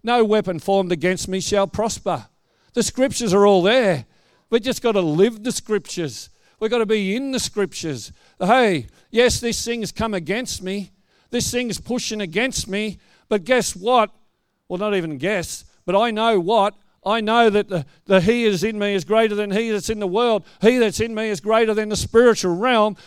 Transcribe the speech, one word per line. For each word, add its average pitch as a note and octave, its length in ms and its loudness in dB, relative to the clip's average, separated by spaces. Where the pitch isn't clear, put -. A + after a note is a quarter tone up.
no A#3 220 2
weapon G3+ 340 0
formed G3 320 0
against F3+ 380 -2
me F#3+ 100 -2
shall G3 300 0
prosper." F#3 580 -4
The A#3+ 100 0
scriptures A#3+ 500 -2
are G3+ 140 6
all G3 160 6
there. G3 440 2
We A#3 100 2
just - 220 -4
gotta G#3+ 180 2
live G3 440 2
the B3 80 -2
scriptures. - 760 -6
We've A3 140 -2
gotta A#3 140 0
be G3+ 280 0
in C4+ 160 -4
the B3+ 100 -4
scriptures. D#3+ 720 -6
Hey, F#3+ 480 2
yes, A#3 280 2
this A#3 260 -4
thing's A3+ 280 -6
come A3 200 -4
against G3 480 -6
me. F#3+ 300 -8
This A#3+ 220 -2
thing's A#3+ 260 -4
pushing A3+ 420 -6
against G3+ 460 -4
me. G#3 320 -6
But G3+ 160 -2
guess B3 320 0
what? A3 340 0
Well, F3+ 100 -6
not G#3 160 -2
even D#3+ 240 -4
guess, F3 460 -6
but F3+ 100 0
I A#3 140 2
know A3 280 0
what. G3+ 360 2
I A3 140 0
know A3 300 4
that G3+ 180 0
the, D#3+ 160 -4
the F#3+ 160 4
he A#3 220 2
is F#3+ 200 2
in A3 140 -2
me G3+ 160 0
is F3 100 -2
greater G#3+ 300 2
than G#3 160 -4
he A3 200 0
that's G#3 200 -4
in G#3+ 100 -4
the G3+ 60 -2
world. A3 380 0
He B3 160 6
that's G#3+ 220 0
in A3+ 140 -2
me A3 140 -4
is F#3+ 120 -4
greater A3 340 2
than G#3+ 160 -2
the G#3+ 60 -2
spiritual A3 600 4
realm, G#3+ 400 2